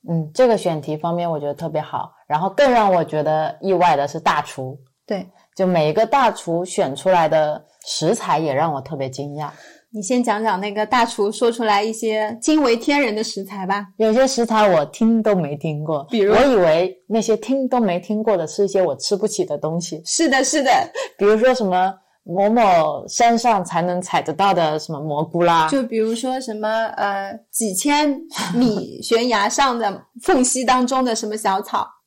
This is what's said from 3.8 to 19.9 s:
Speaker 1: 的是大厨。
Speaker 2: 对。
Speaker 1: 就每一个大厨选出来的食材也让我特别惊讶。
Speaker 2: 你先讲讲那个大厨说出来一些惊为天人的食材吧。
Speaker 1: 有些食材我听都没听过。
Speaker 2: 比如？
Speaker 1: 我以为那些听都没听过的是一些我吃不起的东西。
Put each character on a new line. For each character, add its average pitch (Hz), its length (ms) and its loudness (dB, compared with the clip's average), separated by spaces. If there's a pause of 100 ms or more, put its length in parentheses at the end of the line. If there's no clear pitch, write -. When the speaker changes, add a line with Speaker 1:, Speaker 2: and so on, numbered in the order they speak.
Speaker 1:
的 143 100 0
是 165 140 -8
大 165 220 0
厨。 135 360 -12 (260)
Speaker 2:
对。 196 240 -8 (280)
Speaker 1:
就 190 100 0
每 160 240 2
一 - 20 -4
个 330 140 2
大 254 240 4
厨 170 340 -6
选 175 300 -2
出 151 140 -2
来 175 200 4
的 151 360 0 (200)
食 165 300 -2
材 170 240 -2
也 156 160 -2
让 156 180 0
我 139 80 -6
特 131 160 -12
别 135 140 -6
惊 143 240 -10
讶。 147 160 -10 (400)
Speaker 2:
你 214 100 -10
先 247 220 0
讲 220 200 0
讲 208 180 0
那 208 120 -6
个 214 140 -2
大 233 180 2
厨 220 280 -2
说 226 180 0
出 233 140 -6
来 208 180 2
一 220 100 -4
些 220 480 -4
惊 311 220 2
为 233 140 2
天 285 240 0
人 233 140 0
的 214 100 -4
食 196 200 -8
材 190 220 -10
吧。 196 300 -4
Speaker 1:
有 220 160 2
些 254 120 4
食 240 220 0
材 214 260 4
我 156 140 4
听 226 340 2
都 214 140 2
没 147 220 -2
听 151 260 -4
过。 156 280 -4
Speaker 2:
比 226 100 0
如？ 196 120 4
Speaker 1:
我 214 100 6
以 269 120 4
为 180 420 2 (120)
那 220 120 0
些 214 160 0
听 262 320 -2
都 254 120 0
没 180 180 0
听 208 240 -4
过 220 140 2
的 165 100 -2
是 202 180 -2
一 196 40 0
些 190 120 2
我 160 140 2
吃 196 220 -2
不 196 100 -2
起 185 180 -2
的 147 140 -6
东 160 220 -4
西。 165 240 -10